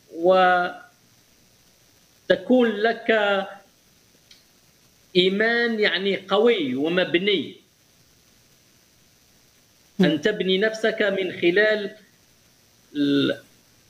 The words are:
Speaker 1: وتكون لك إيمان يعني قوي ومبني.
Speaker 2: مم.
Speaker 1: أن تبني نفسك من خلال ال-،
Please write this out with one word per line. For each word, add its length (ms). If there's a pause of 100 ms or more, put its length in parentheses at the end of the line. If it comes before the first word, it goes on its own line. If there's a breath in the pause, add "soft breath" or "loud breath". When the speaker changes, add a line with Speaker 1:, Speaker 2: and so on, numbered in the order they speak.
(140)
Speaker 1:
وتكون 680 (1900)
لك 420 (2000)
إيمان 640
يعني 360
قوي 580
ومبني. 840 (2500)
Speaker 2:
مم. 80
Speaker 1:
أن 140
تبني 380
نفسك 440
من 300
خلال 580 (1080)
ال-، 400 (540)